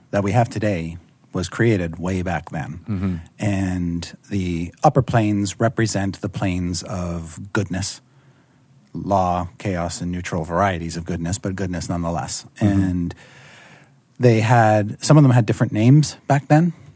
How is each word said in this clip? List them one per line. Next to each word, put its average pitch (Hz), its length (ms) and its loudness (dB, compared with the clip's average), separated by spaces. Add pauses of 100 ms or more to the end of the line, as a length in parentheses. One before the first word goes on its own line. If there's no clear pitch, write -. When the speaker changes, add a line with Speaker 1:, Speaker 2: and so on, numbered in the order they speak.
(100)
Speaker 1:
that 101 120 0
we 98 100 0
have 117 180 2
today 87 480 -4 (340)
was 90 160 -4
created 90 500 0
way 92 220 -4
back 87 300 -6
then. 76 360 -10
Speaker 2:
Mm-hmm. 95 280 -4 (240)
Speaker 1:
And 92 800 -4 (120)
the 87 460 -4 (100)
upper 147 160 4
planes 104 580 0
represent 101 640 -2
the 98 80 -4
planes 90 540 -4
of 87 720 -8
goodness, 95 480 -4 (880)
law, 90 540 0 (120)
chaos, 87 420 -4
and 87 100 -6
neutral 90 320 -6
varieties 85 540 -2
of 85 80 -8
goodness, 85 340 -4
but 98 160 -6
goodness 90 340 -6
nonetheless. 85 560 -4 (140)
Speaker 2:
Mm-hmm. - 80 2 (160)
Speaker 1:
And 90 320 -2 (1040)
they 120 220 6
had, 107 600 4
some 147 160 6
of 151 60 8
them 135 80 8
had 123 160 4
different 113 260 0
names 131 440 6 (100)
back 139 220 0
then 160 240 4 (240)